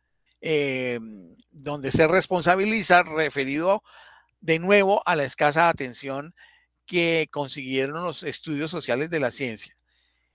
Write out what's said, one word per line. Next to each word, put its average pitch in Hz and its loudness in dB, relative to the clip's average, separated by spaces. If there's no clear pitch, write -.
eh, 131 -2
donde 143 -8
se 160 6
responsabiliza 185 2
referido 156 -2
de 165 0
nuevo 196 4
a 175 2
la 143 0
escasa 151 2
atención 139 -6
que 165 0
consiguieron 139 -4
los 165 -6
estudios 151 -6
sociales 147 -2
de 165 -2
la 123 0
ciencia. 117 -8